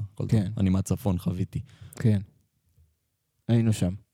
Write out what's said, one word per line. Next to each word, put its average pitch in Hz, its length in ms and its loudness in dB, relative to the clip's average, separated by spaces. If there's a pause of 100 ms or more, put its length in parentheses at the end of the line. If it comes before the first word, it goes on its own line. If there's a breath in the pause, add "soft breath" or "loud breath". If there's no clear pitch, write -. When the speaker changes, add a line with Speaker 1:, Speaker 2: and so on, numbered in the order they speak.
(140)
Speaker 1:
הכל 104 100 -6
טוב." 98 60 -2 (100)
Speaker 2:
כן. 101 180 -2
Speaker 1:
אני 95 120 2
מהצפון, 95 480 0
חוויתי. - 420 -4 (360 loud breath)
Speaker 2:
כן. 104 240 2 (1300)
היינו 117 240 4
שם, 92 220 0 (200)